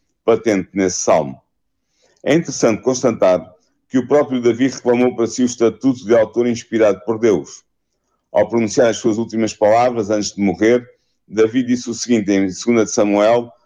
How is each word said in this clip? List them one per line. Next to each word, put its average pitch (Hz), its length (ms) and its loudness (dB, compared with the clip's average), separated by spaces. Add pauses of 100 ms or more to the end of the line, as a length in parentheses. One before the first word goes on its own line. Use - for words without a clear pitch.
(240)
patente 107 480 0
nesse 92 280 -2
salmo. 73 400 0 (840)
É 135 100 2
interessante 135 480 -2
constatar 101 720 0 (340)
que - 80 -2
o 127 100 -2
próprio 131 360 0
Davi 120 260 2
reclamou 123 460 0
para 117 120 -2
si 127 160 -4
o 123 40 2
estatuto 117 580 -2
de 104 100 2
autor 117 320 2
inspirado 110 600 0
por 110 120 -4
Deus. 107 440 0 (680)
Ao - 180 0
pronunciar 113 420 0
as 101 80 -4
suas 110 200 -2
últimas 110 360 -4
palavras, 117 560 0
antes 104 240 -4
de 98 80 -6
morrer, 110 440 2 (400)
Davi 110 360 0
disse 123 260 -4
o 117 60 -6
seguinte 113 360 -2
em 98 200 0
segunda 113 340 0
de 98 60 -6
Samuel, 107 600 2 (160)